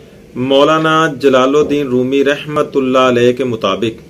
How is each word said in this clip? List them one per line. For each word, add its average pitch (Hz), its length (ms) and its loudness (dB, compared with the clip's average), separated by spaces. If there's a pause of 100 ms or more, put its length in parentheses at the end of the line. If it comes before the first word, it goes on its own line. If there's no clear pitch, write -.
(420)
मौलाना 156 680 2
जलालुद्दीन 139 800 0
रूमी 127 360 0
रहमतुल्लाह 143 840 -2
अलैह 123 240 2
के 127 120 -4
मुताबिक 110 560 -4 (100)